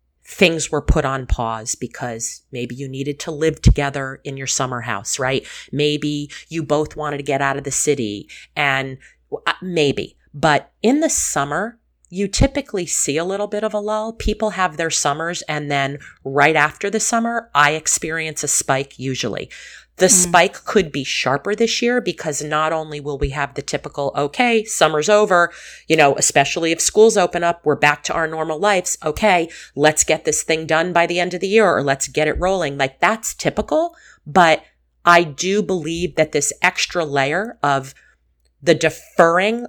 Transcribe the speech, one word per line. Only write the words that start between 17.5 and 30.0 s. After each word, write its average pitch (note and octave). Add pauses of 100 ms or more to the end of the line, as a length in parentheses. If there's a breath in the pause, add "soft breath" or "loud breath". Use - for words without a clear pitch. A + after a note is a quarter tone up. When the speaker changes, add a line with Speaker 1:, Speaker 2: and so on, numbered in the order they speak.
Speaker 1:
I D3
experience D#3
a C#3+
spike -
usually. B2+ (460 loud breath)
The F#3
Speaker 2:
Mm. E3+ (180)
Speaker 1:
spike F3+
could F3
be C#3+
sharper C#3
this A3+
year A#3+
because E3
not D#3
only D#3
will C#3+
we C#3+
have C#3+
the C#3
typical, -
"Okay, A3+
summer's D#3
over," F#3 (360 loud breath)
you D#3+
know, C#3+
especially C#3+
if E3
schools G#3+
open F3
up, E3+
we're D3+
back D3
to -
our E3
normal D#3+
lives. G3
"Okay, E3+ (260 loud breath)
let's D3+